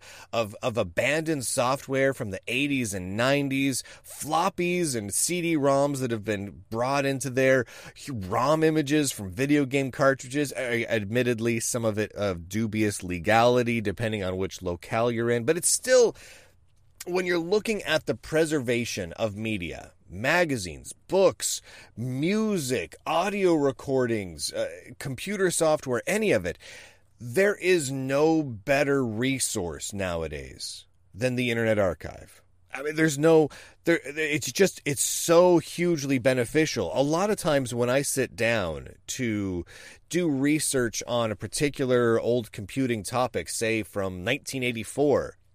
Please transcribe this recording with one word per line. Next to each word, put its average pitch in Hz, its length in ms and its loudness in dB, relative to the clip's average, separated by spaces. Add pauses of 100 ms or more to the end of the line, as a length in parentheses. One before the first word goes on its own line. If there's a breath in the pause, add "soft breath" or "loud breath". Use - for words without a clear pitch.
(340 loud breath)
of, 113 280 0
of 120 160 -2
abandoned 135 680 0
software 135 680 0
from 110 180 -6
the 92 140 -8
eighties 127 480 -2
and 92 220 -6
nineties, 135 680 0 (200 loud breath)
floppies 175 880 -2
and 101 200 -4
C - 280 0
D 165 140 0
roms 139 440 2
that 127 120 -2
have 107 140 -4
been 98 440 -6
brought 131 360 0
into 139 240 -2
there, 131 340 4 (420 loud breath)
hu-, 143 100 -8
rom 120 500 2
images 151 480 2
from 98 180 -8
video 143 320 2
game 135 280 -2
cartridges, 135 680 0
a-, 117 300 -2
admittedly, 113 720 0
some 117 240 -2
of 107 120 0
it 107 140 -2
of 92 380 -4
dubious 107 520 0
legality, 113 800 2
depending 107 420 -4
on 92 140 -2
which 92 260 -6
locale 104 480 -2
you're 117 220 0
in, 120 140 0
but 160 100 2
it's - 160 -2
still, 247 460 4 (880 loud breath)
when 180 200 -2
you're 175 140 0
looking 202 440 0
at 151 240 0
the 139 80 0
preservation 120 1000 -2
of 104 240 -2
media, 92 560 -6 (200)
magazines, 117 800 -2 (160)
books, 175 540 2 (340 loud breath)
music, 135 1000 -2 (100)
audio 180 460 2
recordings, 123 960 0
uh, 104 160 -2 (320)
computer 185 500 -2
software, 151 560 0
any 202 280 2
of 98 120 2
it, 82 120 -4 (600 loud breath)
there 185 380 0
is 170 340 0
no 139 540 2
better 139 600 2
resource 110 880 -2
nowadays 82 920 -6 (300)
than 123 200 -2
the 123 140 0
Internet 113 300 2
Archive. - 640 -4 (320)
I 131 80 -10
mean, 151 160 -6
there's 156 200 2
no, 156 300 8 (380 loud breath)
there, 165 180 4
it's 147 480 -2
just, - 320 2
it's 143 180 -2
so 175 580 6
hugely 147 600 0
beneficial. 123 760 2
A 120 80 2
lot 185 280 2
of 202 80 0
times 139 360 0
when 120 160 0
I 135 120 2
sit - 340 -2
down 92 540 -2 (180)
to 101 580 -2 (440 loud breath)
do 175 180 0
research 139 800 0
on 117 240 0
a 101 60 -6
particular 123 840 2
old 117 320 0
computing 117 520 -4
topic, 120 440 -4
say 113 340 -2
from 95 440 -6
nineteen 135 360 -4
eighty-four, 123 760 0 (180)